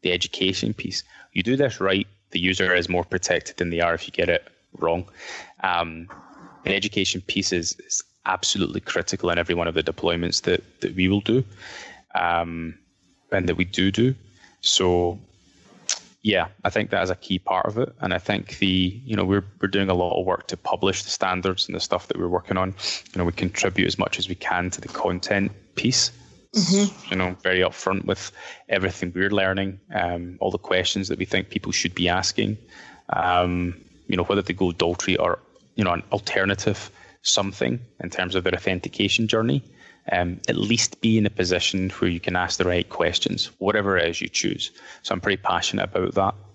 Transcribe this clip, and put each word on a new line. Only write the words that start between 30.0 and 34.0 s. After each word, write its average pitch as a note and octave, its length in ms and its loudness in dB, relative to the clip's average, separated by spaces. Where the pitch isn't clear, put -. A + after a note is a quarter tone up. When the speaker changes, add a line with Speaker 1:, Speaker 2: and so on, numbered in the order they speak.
Speaker 1:
all G2 80 2
the F#2 80 -4
questions F#2 500 0
that F#2 120 -4
we F#2 60 -2
think F#2+ 240 -2
people - 220 -6
should - 220 -2
be F2+ 160 0
asking, G2+ 480 0
um, F2+ 720 2